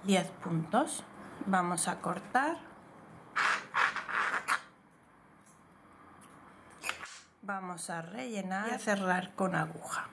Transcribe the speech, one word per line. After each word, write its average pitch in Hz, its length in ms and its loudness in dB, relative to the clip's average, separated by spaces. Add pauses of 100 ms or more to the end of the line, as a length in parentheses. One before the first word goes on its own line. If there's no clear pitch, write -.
diez 185 280 6 (120)
puntos. 180 600 2 (420)
Vamos 180 420 4
a - 140 -2
cortar. 254 560 2 (4000)
Vamos 185 480 -6
a 170 100 -4
rellenar 196 680 -4
y 233 40 0
a 254 80 -2
cerrar 185 560 2
con 185 180 2
aguja. 160 600 -2